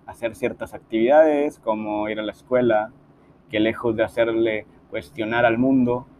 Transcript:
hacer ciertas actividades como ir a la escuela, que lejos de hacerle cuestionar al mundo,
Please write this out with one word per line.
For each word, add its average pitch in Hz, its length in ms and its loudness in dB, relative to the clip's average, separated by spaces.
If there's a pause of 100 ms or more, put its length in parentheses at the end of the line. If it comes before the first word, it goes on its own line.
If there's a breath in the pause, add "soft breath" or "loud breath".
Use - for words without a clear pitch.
hacer 113 300 -8
ciertas 113 360 -8
actividades 147 840 2
como 107 500 -4
ir 107 120 -6
a 104 40 -6
la 104 80 -6
escuela, 117 600 0 (580 soft breath)
que 110 80 -4
lejos 110 380 -2
de 113 80 0
hacerle 113 600 -2 (220 soft breath)
cuestionar 113 560 -4
al 113 140 2
mundo, 127 480 0 (140)